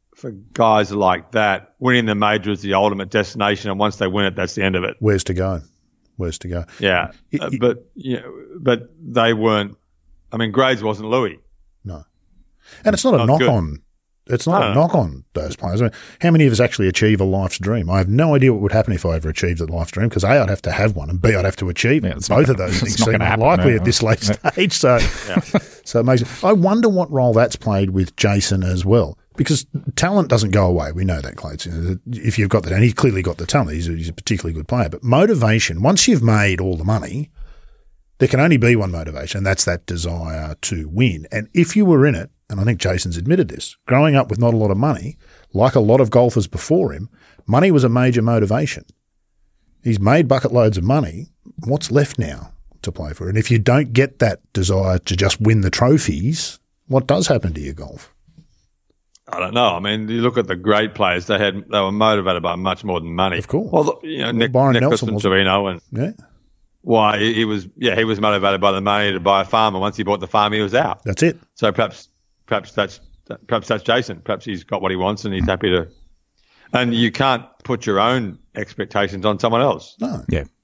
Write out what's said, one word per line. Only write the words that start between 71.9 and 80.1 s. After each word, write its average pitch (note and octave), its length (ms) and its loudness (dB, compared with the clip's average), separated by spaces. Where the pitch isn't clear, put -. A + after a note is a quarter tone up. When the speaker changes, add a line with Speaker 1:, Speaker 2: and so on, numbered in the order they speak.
Speaker 1:
perhaps G#2 280 -6
that's, G2+ 280 -4
perhaps A2+ 220 -4
that's G#2+ 140 -2
Jason. A#2 400 -2
Perhaps G2+ 220 -8
he's F#2+ 180 -10
got G2 200 -6
what F#2 80 -2
he F#2 60 -2
wants, F#2+ 280 -4
and G#2 80 -8
he's F#2 140 -2
happy F#2+ 240 -2
to. F2 180 0
And B2 200 0
you A#2 160 2
can't C3 340 0
put A#2+ 240 -6
your G2 140 0
own A2+ 380 0
expectations G2+ 680 -6
on G#2 140 0
someone A#2 240 0
else. B2 380 -4
Speaker 2:
No. A#3 280 -8